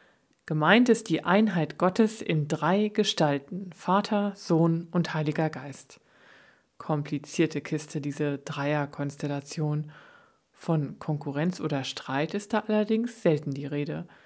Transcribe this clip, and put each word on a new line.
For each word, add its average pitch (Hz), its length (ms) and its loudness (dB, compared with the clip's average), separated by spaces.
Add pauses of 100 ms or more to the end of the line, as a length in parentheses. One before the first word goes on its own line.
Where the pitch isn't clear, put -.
(480)
Gemeint 180 420 6
ist 220 200 2
die 160 140 0
Einheit 175 540 2
Gottes 214 460 2
in 151 240 0
drei 165 400 2
Gestalten: 185 840 0
Vater, 202 640 0
Sohn 165 540 2
und 170 240 0
Heiliger 156 380 0
Geist. - 480 -14 (800)
Komplizierte 147 840 -2
Kiste, 151 400 -6
diese 143 380 -2
Dreierkonstellation. 147 1500 -4 (600)
Von 156 480 -2
Konkurrenz 147 600 -2
oder 147 240 -2
Streit 139 500 -4
ist 202 200 -6
da 208 140 0
allerdings 220 540 0
selten 151 300 2
die 139 140 -6
Rede. 147 420 -4 (180)